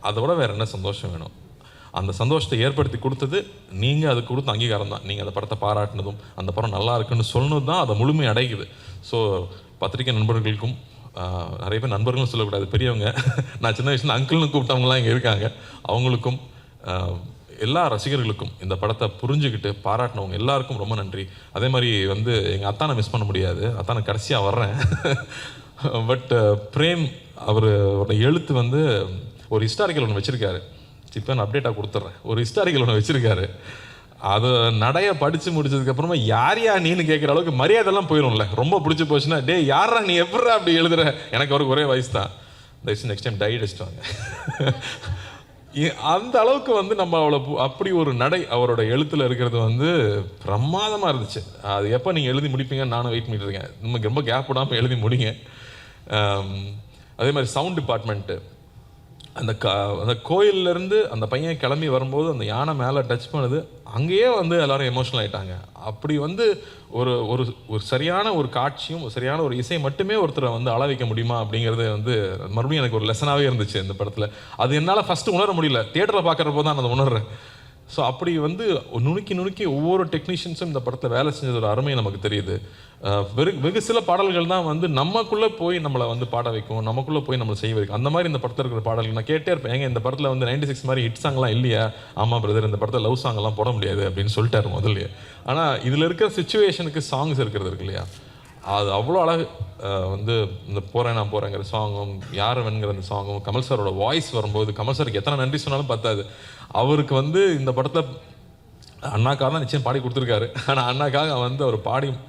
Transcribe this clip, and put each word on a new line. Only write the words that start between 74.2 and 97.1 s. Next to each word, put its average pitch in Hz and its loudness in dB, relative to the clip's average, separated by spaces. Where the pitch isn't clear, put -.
அது 127 2
என்னால 180 2
ஃபர்ஸ்ட் - -2
உணர 196 2
முடியல, 147 2
தியேட்டர்ல 202 2
பார்க்கறப்போ 151 2
தான் 151 2
நான் 135 -2
அதை 120 0
உணர்றேன். 120 2
So - -2
அப்படி 165 0
வந்து 165 -2
நுணுக்கி 175 0
நுணுக்கி 190 -4
ஒவ்வொரு 170 2
டெக்னீஷியன்ஸும் 170 -4
இந்த 139 -2
படத்துல 123 -2
வேலை 127 4
செஞ்சதோட 120 0
அருமை 135 2
நமக்கு 101 0
தெரியுது. 98 0
அஹ், 101 2
வெறு-, 160 2
வெகு 185 0
சில 226 2
பாடல்கள் 180 2
தான் 180 2
வந்து 160 0
நமக்குள்ள 208 2
போய் 180 -2
நம்மளை 135 -2
வந்து 120 -2
பாட 120 -2
வைக்கும், 110 -4
நமக்குள்ள 131 -2
போய் 131 -2
நம்மளை 113 -2
செய்ய 107 -2
வைக்கும். 101 -2
அந்த 127 0
மாதிரி 170 0
இந்த 143 -2
படத்துல 123 -4
இருக்கிற 120 -2
பாடல்கள் 113 -2
நான் 110 -2
கேட்டே 151 -2
இருப்பேன். 135 0
"ஏங்க, 135 0
இந்த 120 -2
படத்துல 135 0
வந்து 131 0
நைன்டி 139 0
சிக்ஸ் 135 -6
மாதிரி 131 0
ஹிட் 113 -6
சாங்லாம் 131 0
இல்லையா?" 113 2
"ஆமா 117 2
பிரதர், 110 2
இந்த 104 0
படத்துல 110 0
லவ் 123 0
சாங்லாம் 110 -2
போட 110 0
முடியாது" 98 0
அப்படின்னு 98 -2
சொல்லிட்டாரு 110 2
முதல்லயே. 95 0
ஆனா 143 2
இதுல 143 2
இருக்கிற 175 2
சிச்சுவேஷனுக்கு 175 0
சாங்ஸ் 139 0